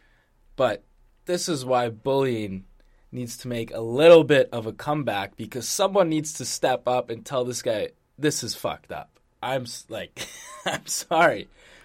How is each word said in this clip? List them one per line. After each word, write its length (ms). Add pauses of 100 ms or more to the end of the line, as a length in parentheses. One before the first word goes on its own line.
(560)
But 260 (440)
this 220
is 160
why 260
bullying 720 (460)
needs 280
to 100
make 240
a 80
little 440
bit 280
of 140
a 60
comeback 640
because 320
someone 400
needs 260
to 100
step 420
up 240
and 140
tell 200
this 180
guy, 280 (280)
"This 240
is 120
fucked 380
up." 260 (240)
I'm 200
s-, 260
like, 400 (180)
<laughs> 200
I'm 200
sorry, 640 (360)